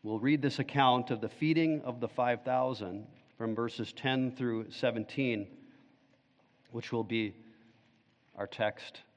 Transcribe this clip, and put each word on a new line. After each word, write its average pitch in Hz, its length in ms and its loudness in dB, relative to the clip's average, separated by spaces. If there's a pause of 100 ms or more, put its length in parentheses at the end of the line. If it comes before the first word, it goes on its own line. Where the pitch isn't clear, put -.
We'll 107 180 -2
read 143 200 4
this 135 180 0
account 127 520 4
of 113 100 -2
the 110 80 -4
feeding 156 540 2
of 120 180 -6
the 117 80 -2
five 123 360 0
thousand 113 640 -2 (300)
from 110 180 -2
verses 113 380 -4
ten 131 400 0
through 113 380 -4
seventeen, 113 760 -2 (1200)
which 120 220 -8
will 117 120 0
be 110 300 0 (1000)
our 98 120 -6
text - 540 -4 (160)